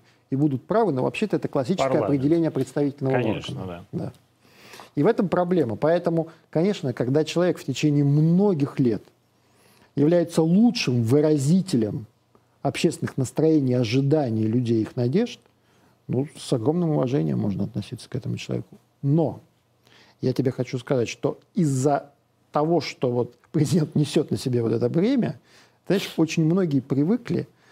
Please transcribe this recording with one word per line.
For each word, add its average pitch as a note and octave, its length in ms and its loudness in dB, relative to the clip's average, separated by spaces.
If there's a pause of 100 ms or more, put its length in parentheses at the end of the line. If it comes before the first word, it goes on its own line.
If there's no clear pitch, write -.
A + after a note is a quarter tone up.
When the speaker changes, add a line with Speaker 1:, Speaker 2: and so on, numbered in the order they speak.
(320)
Speaker 1:
И C3+ 40 -2
будут C3+ 280 0
правы, G3+ 300 0
но B2+ 100 -2
вообще-то D#3 340 -2
это C#3 100 -4
классическое C3+ 420 -2
Speaker 2:
Парламент. C#3 200 2
Speaker 1:
определение D3 420 2
представительного C3+ 600 -2
Speaker 2:
Конечно, B2 480 -4
Speaker 1:
органа. F2+ 300 -10
Speaker 2:
да. - 140 -6
Speaker 1:
Да. - 80 -12 (840)
И C#3+ 80 0
в E3 40 4
этом A3+ 220 2
проблема. F3 460 0
Поэтому, E3 540 0 (200)
конечно, E3 440 -2
когда C3+ 300 0
человек E3 360 0
в - 40 -16
течение C#3+ 400 0
многих D#3 760 2
лет A#2+ 240 2 (920)
является E3 460 2
лучшим E3 600 2
выразителем C#3 1040 2 (560)
общественных - 560 -2
настроений, C#3+ 560 2
ожиданий B2+ 760 0
людей, A#2 360 0
их - 120 -8
надежд, C#3 440 -2 (680)
ну, C3+ 200 -2 (100)
с - 160 -4
огромным D#3 380 0
уважением C#3+ 480 0
можно G#2 260 -2
относиться - 440 -10
к - 60 -12
этому - 220 -6
человеку. - 400 -10 (240)
Но C#3 400 0 (800)
я B2+ 100 0
тебе B2+ 200 0
хочу B2+ 280 -6
сказать, A#2+ 300 -2
что - 300 -6 (160)
из-за C#3+ 560 0 (420)
того, D#3+ 260 2
что - 320 -4
вот A#2+ 240 -2 (160)
президент C3+ 440 0
несёт D3+ 360 0
на - 60 -2
себе B2 240 -2
вот A2+ 100 0
это A#2 180 0
бремя, G3 500 0 (480)
знаешь, F#3 280 -2
очень D#3+ 300 2
многие D#3+ 340 2
привыкли, C#3 680 -2 (240)